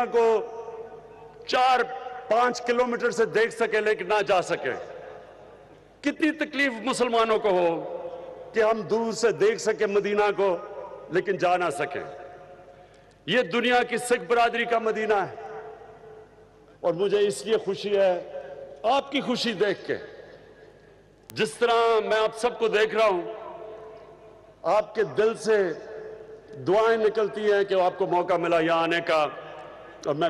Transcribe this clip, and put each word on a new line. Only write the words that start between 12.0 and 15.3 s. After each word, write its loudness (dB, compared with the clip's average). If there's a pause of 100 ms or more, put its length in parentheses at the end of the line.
ये 2
दुनिया 2
की -4
सिख 0
बरादरी 2
का 0
मदीना 0
है। -8 (1400)